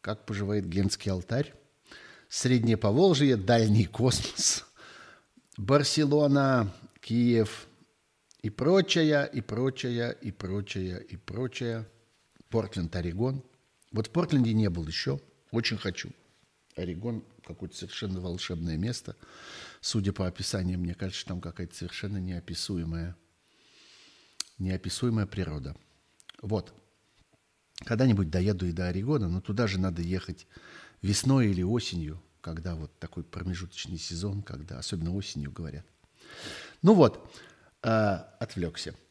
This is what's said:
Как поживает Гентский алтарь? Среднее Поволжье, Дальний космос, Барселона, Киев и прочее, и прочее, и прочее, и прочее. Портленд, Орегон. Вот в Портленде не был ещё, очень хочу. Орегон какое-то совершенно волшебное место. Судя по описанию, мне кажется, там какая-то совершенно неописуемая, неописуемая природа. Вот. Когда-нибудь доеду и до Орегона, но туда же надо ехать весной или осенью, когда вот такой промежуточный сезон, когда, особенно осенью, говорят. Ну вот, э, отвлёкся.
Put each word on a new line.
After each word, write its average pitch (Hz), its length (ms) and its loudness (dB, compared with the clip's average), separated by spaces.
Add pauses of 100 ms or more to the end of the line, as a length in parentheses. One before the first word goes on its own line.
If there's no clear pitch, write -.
Как 107 240 -8
поживает 104 420 -2
Гентский 95 460 0
алтарь? 113 400 -2 (760)
Среднее 117 480 4
Поволжье, 135 580 6
Дальний 107 480 6
космос, - 800 0 (960)
Барселона, 139 1120 4 (280)
Киев 117 680 2 (720)
и 107 80 -2
прочее, 156 840 4
и 117 120 -4
прочее, 120 800 -2
и 107 100 -6
прочее, 95 760 -6
и 92 100 -14
прочее. 113 720 -6 (600)
Портленд, 95 480 -2
Орегон. 104 480 -2 (480)
Вот 110 140 -2
в - 40 -14
Портленде 135 440 2
не 107 160 4
был 85 160 -4
ещё, 80 340 -4 (300)
очень 117 260 0
хочу. - 340 -6 (680)
Орегон 95 480 -6 (220)
какое-то 87 300 -12
совершенно 92 440 -6
волшебное 85 580 -4
место. 113 380 -4 (680)
Судя 98 320 0
по 95 120 -2
описанию, 90 520 -2
мне 87 160 -2
кажется, - 320 -8
там 90 140 -6
какая-то 85 340 -10
совершенно 98 420 -8
неописуемая, 87 1000 -4 (1400)
неописуемая 98 680 -2
природа. 76 500 -8 (680)
Вот. 101 320 -6 (1080)
Когда-нибудь 107 460 2
доеду 92 360 0
и 85 60 -2
до 90 160 -2
Орегона, 101 400 0
но 87 120 -2
туда 110 260 -2
же 95 120 -2
надо 87 240 -2
ехать 90 440 -6 (560)
весной 120 460 4
или 92 140 2
осенью, 90 600 -2 (180)
когда 82 340 -6
вот 78 240 -10
такой 82 240 -10
промежуточный 87 760 -8
сезон, 98 440 -6
когда, 73 360 -12
особенно 85 360 -4
осенью, 73 380 -6
говорят. 78 320 -10 (1000)
Ну 196 120 10
вот, - 360 6 (520)
э, 113 60 0 (520)
отвлёкся. 85 540 -6 (160)